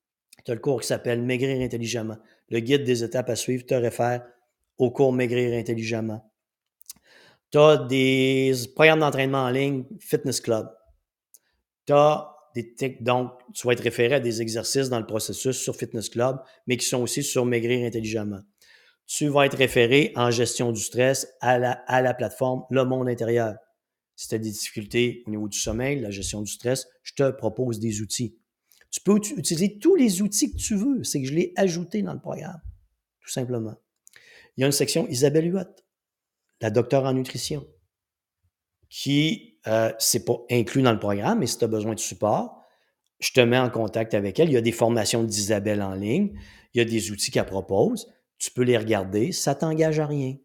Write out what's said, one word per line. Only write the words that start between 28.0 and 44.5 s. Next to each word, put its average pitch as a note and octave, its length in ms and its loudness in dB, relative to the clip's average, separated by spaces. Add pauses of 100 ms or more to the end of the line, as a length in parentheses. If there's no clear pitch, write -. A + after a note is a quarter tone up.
outils. A2 380 -8 (520)
Tu - 100 -10
peux G3+ 160 2
ut-, G#3 200 -4
utiliser F3 420 -2
tous F#4 180 4
les G#3+ 260 2
outils G#3+ 300 -2
que - 40 -8
tu - 200 -4
veux. A3+ 260 -2
C'est C#3 180 -4
que C3 60 -4
je C#3 80 -4
l'ai E3+ 220 0
ajouté F3+ 460 -2
dans F3+ 120 -6
le C3+ 60 -10
programme, E3+ 400 -12 (600)
tout - 100 -18
simplement. A#2+ 440 -4 (840)
Il A#2+ 40 -4
y C3 40 2
a - 20 6
une C#3+ 60 4
section D3+ 360 0
Isabelle D3 440 2
Huot, F#3 220 -6 (840)
la A2 100 0
docteure B2 340 2
en C3+ 80 2
nutrition, C3 540 -4 (1200)
qui, - 800 0
euh, A2 320 2
c'est - 260 0
pas A#2+ 140 0 (100)
inclus B2 340 2
dans B2 100 6
le G#2 80 0
programme, G#2 400 0
mais B2 80 -2
si - 100 -6
t'as A#2 80 2
besoin A2 280 -2
de G#2+ 40 -10
support, B2 640 -2 (560)
je - 140 -4
te C3 80 6
mets A#2+ 180 6
en B2 120 2
contact A2+ 440 -4
avec G2+ 240 0
elle. E3 100 6
Il C#3+ 60 2